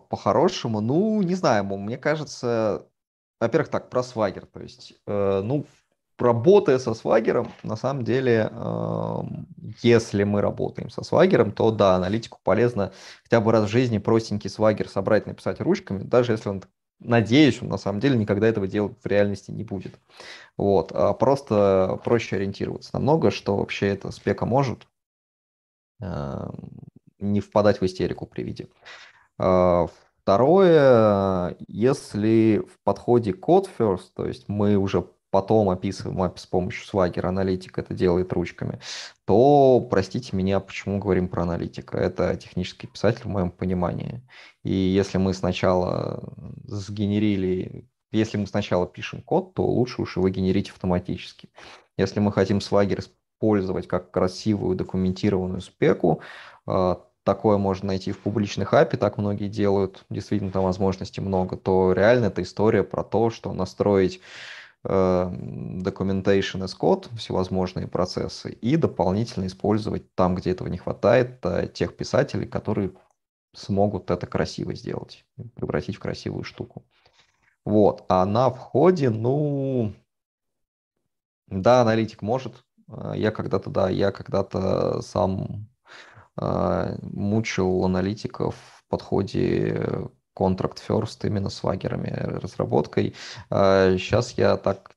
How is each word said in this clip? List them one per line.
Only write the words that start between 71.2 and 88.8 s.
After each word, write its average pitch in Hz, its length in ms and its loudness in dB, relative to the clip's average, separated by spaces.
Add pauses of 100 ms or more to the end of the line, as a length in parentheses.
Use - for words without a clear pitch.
э, 90 280 -2
тех - 240 -4
писателей, - 500 -2
которые 104 440 -4 (640)
смогут 98 560 -2
это - 160 -4
красиво - 480 -4
сделать, - 500 -12 (300)
превратить - 420 -6
в - 20 -18
красивую - 460 -8
штуку. - 400 -14 (800)
Вот. 104 440 4
А 92 160 4
на 117 260 2
входе, 147 600 2
ну, 131 840 -2 (1600)
да, 117 320 6
аналитик 113 400 0
может. 123 420 -6 (260)
Э, 104 260 -10
я 101 160 0
когда-то, - 380 -4
да, 98 200 0
я 98 220 0
когда-то 95 920 -2
сам, 98 640 -4 (720)
э, 90 640 -2
мучил 95 840 -2
аналитиков 92 680 -4
в - 340 -20